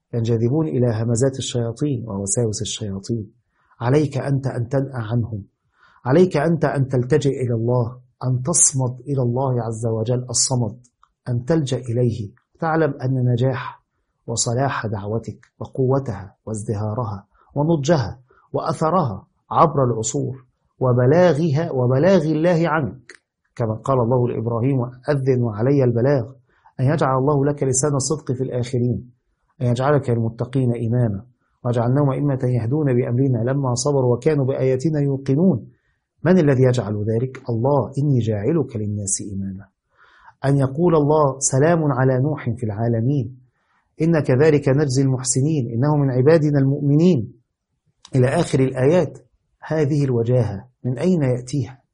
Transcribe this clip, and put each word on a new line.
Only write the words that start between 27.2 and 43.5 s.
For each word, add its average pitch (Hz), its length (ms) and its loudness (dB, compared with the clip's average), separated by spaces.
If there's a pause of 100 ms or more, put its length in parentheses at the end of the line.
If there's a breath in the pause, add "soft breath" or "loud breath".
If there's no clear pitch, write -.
لك 147 180 -2
لسان 139 320 0
الصدق 139 360 -4
في 127 120 -4
الآخرين، 123 640 -2 (520)
أن 123 60 0
يجعلك 131 420 0
المتقين 117 640 -2 (160)
إماما، 113 380 0 (400)
"وجعلناهم 123 440 2
أئمة 139 340 -2
يهدون 123 420 -2
بأمرنا 120 680 0
لما 135 240 -2
صبروا 131 400 0
وكانوا 143 300 0
بآياتنا 135 540 0
يوقنون". 139 720 0 (540 soft breath)
من 180 140 4
الذي 139 260 4
يجعل 107 420 0 (100)
ذلك؟ 131 340 -6
الله. 117 480 0
"إني 139 220 2
جاعلك 113 560 -2
للناس 104 480 -6 (100)
إماما". 98 320 -10 (800 soft breath)
أن 139 120 4
يقول 147 380 2
الله: 147 440 2
"سلام 156 440 2
على 131 360 2
نوح 147 380 -2
في - 60 -8
العالمين، 117 760 -2 (640)